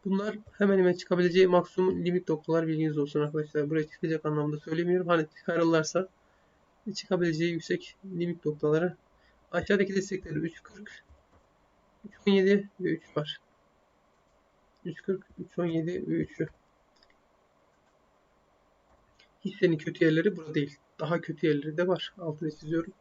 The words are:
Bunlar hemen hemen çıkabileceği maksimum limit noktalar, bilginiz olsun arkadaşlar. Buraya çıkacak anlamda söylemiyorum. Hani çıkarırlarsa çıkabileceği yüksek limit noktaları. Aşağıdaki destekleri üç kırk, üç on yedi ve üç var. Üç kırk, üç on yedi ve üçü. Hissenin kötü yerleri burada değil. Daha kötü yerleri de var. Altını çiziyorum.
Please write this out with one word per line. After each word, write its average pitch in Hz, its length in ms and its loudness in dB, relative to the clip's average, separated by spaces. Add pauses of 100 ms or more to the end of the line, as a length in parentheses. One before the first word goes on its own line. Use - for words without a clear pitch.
Bunlar 202 320 -2 (140)
hemen 196 260 2
hemen 180 160 6
çıkabileceği 180 540 4
maksimum 180 580 2
limit 175 240 0
noktalar, 160 380 0
bilginiz 156 300 0
olsun 147 240 0
arkadaşlar. 151 480 -2
Buraya 156 180 0
çıkacak 160 380 -4
anlamda 151 340 -2
söylemiyorum. 170 480 0
Hani 165 200 4 (100)
çıkarırlarsa 170 720 2 (880)
çıkabileceği 170 560 0
yüksek 170 440 -6 (100)
limit 175 400 -6
noktaları. 151 520 0 (540)
Aşağıdaki 196 440 0
destekleri 185 440 -4
üç 165 240 -8
kırk, - 400 -20 (1000)
üç - 80 -16 (140)
on 202 40 4
yedi 196 380 4 (100)
ve 180 100 -2
üç - 280 -4
var. 151 220 -6 (1500)
Üç 165 160 -10
kırk, 190 240 -4 (140)
üç - 200 -12
on 170 60 -2
yedi 165 260 -2 (160)
ve 156 60 -2
üçü. 160 340 -4 (3000)
Hissenin 175 320 0
kötü - 280 0
yerleri 165 320 4
burada 156 160 -12
değil. 143 240 -4 (220)
Daha 165 220 -2
kötü 165 260 -4
yerleri 151 300 -2
de 180 100 0
var. 175 300 -2
Altını 156 340 -6
çiziyorum. 160 500 -6